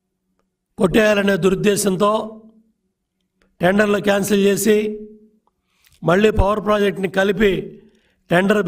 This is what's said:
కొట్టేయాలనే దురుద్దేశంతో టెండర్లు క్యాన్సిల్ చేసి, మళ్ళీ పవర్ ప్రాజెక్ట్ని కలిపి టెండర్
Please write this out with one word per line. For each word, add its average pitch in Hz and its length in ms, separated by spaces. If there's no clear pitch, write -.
కొట్టేయాలనే 202 560
దురుద్దేశంతో 196 680
టెండర్లు 202 460
క్యాన్సిల్ 202 420
చేసి, 202 280
మళ్ళీ 196 280
పవర్ 202 260
ప్రాజెక్ట్ని 202 520
కలిపి 196 340
టెండర్ 196 380